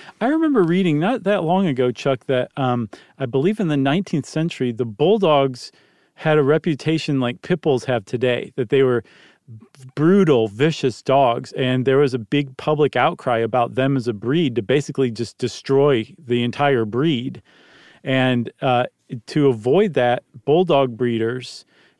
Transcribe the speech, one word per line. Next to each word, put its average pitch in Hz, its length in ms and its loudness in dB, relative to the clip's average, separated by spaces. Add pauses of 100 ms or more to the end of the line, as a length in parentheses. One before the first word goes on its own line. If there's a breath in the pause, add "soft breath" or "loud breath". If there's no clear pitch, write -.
(220 loud breath)
I 220 60 0
remember 302 340 0
reading 170 380 2
not 220 240 -2
that 196 200 -2
long 185 220 0
ago, 127 260 0
Chuck, - 360 -4
that, 127 280 -2
um, 123 320 -2 (300 loud breath)
I 139 80 -6
believe 135 340 0
in 180 100 -2
the 147 80 -2
nineteenth 143 500 -2
century, 156 440 -4
the 120 140 -4
bulldogs 147 880 0 (420 soft breath)
had 156 240 0
a 147 60 4
reputation 151 760 0
like 120 220 -4
pit 170 200 -4
bulls 131 240 0
have 123 200 -2
today, 123 520 -4
that 123 120 -4
they 135 140 4
were 123 200 2 (920 soft breath)
brutal, 151 520 4
vicious 127 540 -2
dogs, 131 500 2
and 127 320 -2
there 135 140 2
was 139 160 2
a 127 60 -4
big 139 360 -4
public 151 400 0
outcry 127 440 0
about 117 360 -2
them 135 220 0
as 117 100 -4
a 117 60 -2
breed 123 420 -2
to 113 60 -2
basically 135 500 -2
just 110 260 -8
destroy 135 720 0 (100)
the 120 260 -2
entire 123 420 0
breed. 123 560 -4 (640 soft breath)
And, 131 460 0 (100)
uh, 123 240 2 (420)
to 147 200 2
avoid 135 480 2
that, 123 280 0 (220)
bulldog 143 500 2
breeders 120 720 -4 (340 soft breath)